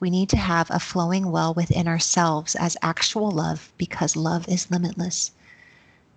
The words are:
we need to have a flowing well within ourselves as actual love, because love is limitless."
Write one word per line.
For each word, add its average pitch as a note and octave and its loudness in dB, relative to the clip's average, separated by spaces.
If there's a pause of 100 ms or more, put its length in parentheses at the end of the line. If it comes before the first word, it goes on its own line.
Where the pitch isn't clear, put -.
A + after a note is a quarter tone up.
we F#3 0
need F#3 2
to - 2
have E3+ 2
a - 2
flowing F#3 0
well E3 2
within E3+ 2
ourselves E3 2
as E3+ -2
actual G#3 0
love, - -2
because - -2
love E3 0
is F3+ -2
limitless." F3 -2 (880)